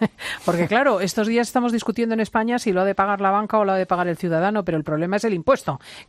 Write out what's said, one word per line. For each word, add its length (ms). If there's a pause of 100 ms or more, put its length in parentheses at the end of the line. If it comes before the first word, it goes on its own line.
(200)
<laughs> 260
Porque, 200
claro, 340
estos 280
días 200
estamos 240
discutiendo 420
en 60
España 380
si 140
lo 80
ha 60
de 80
pagar 260
la 100
banca 280
o 60
lo 80
ha 60
de 80
pagar 220
el 80
ciudadano, 480
pero 140
el 60
problema 320
es 80
el 100
impuesto, 440 (300)